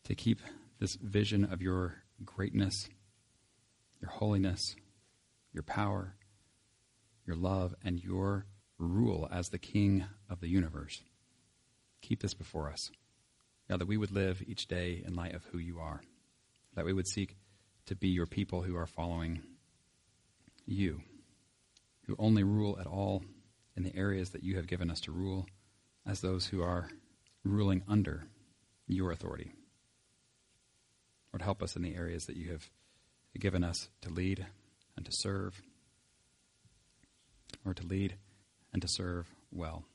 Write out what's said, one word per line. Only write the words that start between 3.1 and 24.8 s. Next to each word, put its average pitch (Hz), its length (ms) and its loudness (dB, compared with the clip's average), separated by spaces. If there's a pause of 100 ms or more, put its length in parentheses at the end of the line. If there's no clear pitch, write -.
your - 100 -8
holiness, 98 640 2 (760)
your 76 100 -6
power, 95 520 -2 (1080)
your 85 100 -2
love, 92 480 2
and 90 200 0
your 98 420 0 (320)
rule 87 540 2
as 90 180 -2
the 101 80 -6
King 98 480 4 (240)
of 90 120 -6
the 85 80 -2
universe. 78 520 2 (1000)
Keep - 200 -2
this 101 120 -2
before 76 360 -6
us. - 220 -10 (800)
God, 92 100 2
that 90 80 0
we 107 100 4
would 101 140 0
live 95 340 2
each - 220 -6
day 87 380 -2
in 90 100 -4
light 87 180 -4
of 92 120 -8
who - 120 -8
you 85 220 -6
are, 78 220 -8 (760)
that 80 100 -2
we 92 80 2
would 92 140 2
seek - 300 -4 (480)
to 95 100 -4
be 95 140 4
your 87 160 4
people 95 360 -2
who 92 140 -2
are 82 120 -2
following 82 540 -2 (1200)
you, 95 360 2 (1080)
who - 120 -2
only 107 240 6
rule 104 360 4
at 90 80 -6
all 98 360 0 (540)
in 90 60 -2
the 92 120 -4
areas 95 360 0
that - 120 -8
you 92 140 0
have 82 100 -4
given 87 240 0